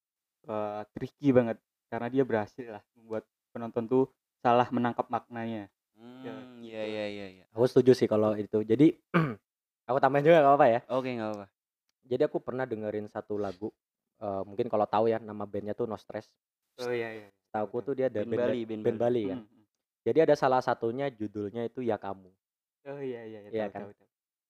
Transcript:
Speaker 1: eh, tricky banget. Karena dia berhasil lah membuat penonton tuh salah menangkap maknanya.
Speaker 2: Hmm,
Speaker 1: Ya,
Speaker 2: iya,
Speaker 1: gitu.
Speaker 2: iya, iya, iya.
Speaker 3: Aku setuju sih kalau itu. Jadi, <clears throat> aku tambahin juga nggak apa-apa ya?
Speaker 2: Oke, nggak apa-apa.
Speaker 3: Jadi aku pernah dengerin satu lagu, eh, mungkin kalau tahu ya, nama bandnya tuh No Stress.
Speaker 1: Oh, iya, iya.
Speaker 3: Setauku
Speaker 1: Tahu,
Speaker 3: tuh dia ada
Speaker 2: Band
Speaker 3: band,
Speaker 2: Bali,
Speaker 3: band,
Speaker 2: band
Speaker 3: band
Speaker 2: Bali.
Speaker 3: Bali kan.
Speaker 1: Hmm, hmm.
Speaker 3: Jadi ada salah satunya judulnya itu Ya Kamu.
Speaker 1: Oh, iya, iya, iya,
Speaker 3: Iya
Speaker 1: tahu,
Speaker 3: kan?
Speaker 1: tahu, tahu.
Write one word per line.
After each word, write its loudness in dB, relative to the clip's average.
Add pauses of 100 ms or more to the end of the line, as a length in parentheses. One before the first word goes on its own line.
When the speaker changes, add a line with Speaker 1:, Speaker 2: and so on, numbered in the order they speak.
(460)
Speaker 1:
eh, -6 (120)
tricky 0
banget. 4 (320)
Karena -6
dia 0
berhasil -4
lah -20 (100)
membuat -10 (240)
penonton -6
tuh 6 (340)
salah 4
menangkap -2
maknanya. -8 (320)
Speaker 2:
Hmm, -20
Speaker 1:
Ya, -12 (300)
Speaker 2:
iya, -12
Speaker 1:
gitu. -6
Speaker 2:
iya, -6
iya, -12 (140)
iya. -20
Speaker 3:
Aku 0
setuju 6
sih 0
kalau 2
itu. -2
Jadi, 4 (200)
<clears throat> 0 (480)
aku 0
tambahin 2
juga 8
nggak 8
apa-apa 8
ya? 4 (100)
Speaker 2:
Oke, -2
nggak -4
apa-apa. -12 (600)
Speaker 3:
Jadi 0
aku -4
pernah -6
dengerin -6
satu -8
lagu, -6 (480)
eh, -6
mungkin -4
kalau 2
tahu 2
ya, 0
nama -10
bandnya -8
tuh -4
No -8
Stress. -14 (480)
Speaker 1:
Oh, -6
iya, -4
iya. -14 (220)
Speaker 3:
Setauku -4
Speaker 1:
Tahu, -8
Speaker 3:
tuh 0
dia 0
ada -2
Speaker 2:
Band -4
Speaker 3:
band, -2
Speaker 2:
Bali, 0
Speaker 3:
band, -10
Speaker 2:
band -6
Speaker 3:
band 0
Speaker 2:
Bali. 2
Speaker 3:
Bali -
kan. -6
Speaker 1:
Hmm, -20
hmm. -20 (380)
Speaker 3:
Jadi 0
ada 6
salah 2
satunya -2
judulnya -6
itu -10
Ya 0
Kamu. -12 (520)
Speaker 1:
Oh, -14
iya, -8
iya, -16
iya, -16
Speaker 3:
Iya 0
Speaker 1:
tahu, -20
Speaker 3:
kan? -10
Speaker 1:
tahu, -18
tahu. -20 (400)